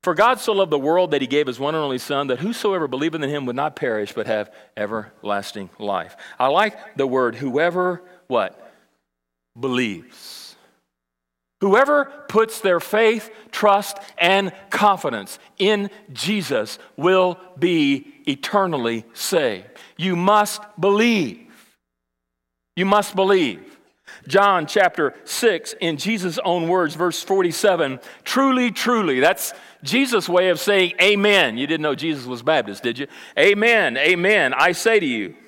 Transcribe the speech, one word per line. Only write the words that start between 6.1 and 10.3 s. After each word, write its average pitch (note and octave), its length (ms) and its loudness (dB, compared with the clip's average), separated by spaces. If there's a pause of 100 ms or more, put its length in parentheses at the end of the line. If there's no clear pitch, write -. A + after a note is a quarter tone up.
I B2+ 100 0
like G3+ 480 -2
the C#3 100 0
word B2 300 0
whoever, E3+ 680 -2 (240)
what? - 460 -4 (880)
Believes. A#2+ 960 -8 (1040)